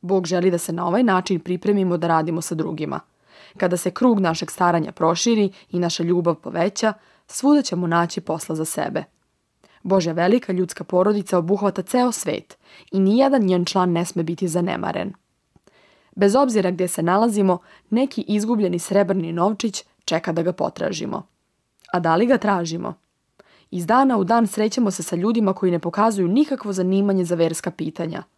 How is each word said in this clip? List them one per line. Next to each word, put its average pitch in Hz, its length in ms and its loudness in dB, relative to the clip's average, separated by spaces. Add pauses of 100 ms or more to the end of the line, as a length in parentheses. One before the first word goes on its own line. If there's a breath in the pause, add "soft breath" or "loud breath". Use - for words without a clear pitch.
Bog 185 260 0
želi 180 240 2
da 175 80 0
se 170 140 -6
na 170 140 -4
ovaj 190 160 2
način 185 380 2
pripremimo 180 560 0
da 170 100 -2
radimo 160 340 0
sa - 140 -6
drugima. 156 460 -6 (560 loud breath)
Kada 180 200 0
se 180 140 -4
krug 226 300 2
našeg 165 300 -2
staranja 170 420 2
proširi 190 600 2 (180 loud breath)
i 175 80 -4
naša 170 240 -2
ljubav 170 320 2
poveća, 196 580 -2 (340 soft breath)
svuda 285 360 2
ćemo 180 240 -4
naći 170 340 0
posla 160 360 -6
za 156 80 -4
sebe. 156 400 -6 (760 soft breath)
Božja 175 300 0
velika 190 400 2
ljudska 180 320 -4
porodica 190 540 2
obuhvata 196 440 0
ceo 247 300 0
svet - 460 -8 (340 loud breath)
i 190 80 0
nijedan 247 420 4
njen 180 220 2
član 180 280 0
ne 170 120 0
sme 170 180 -4
biti 170 260 -4
zanemaren. 180 640 -4 (1040 soft breath)
Bez 202 200 4
obzira 220 340 2
gde 180 180 -2
se - 140 -4
nalazimo, 196 560 2 (320 soft breath)
neki 240 380 0
izgubljeni 208 500 0
srebrni 185 540 0
novčić 196 520 -2 (200)
čeka 165 280 -2
da 165 100 -2
ga 175 100 -2
potražimo. - 760 -6 (680)
A 180 80 0
da 165 160 2
li 247 100 2
ga 247 120 4
tražimo? 175 560 -2 (760 soft breath)
Iz 175 160 -6
dana 247 320 4
u 196 60 2
dan 226 220 2
srećemo 214 440 0
se 185 120 -8
sa 170 140 -4
ljudima 208 360 2
koji 190 200 0
ne 175 60 0
pokazuju 196 500 0
nikakvo 247 440 0
zanimanje 190 520 2
za 170 100 -2
verska 165 360 -2
pitanja. 165 520 -8 (160)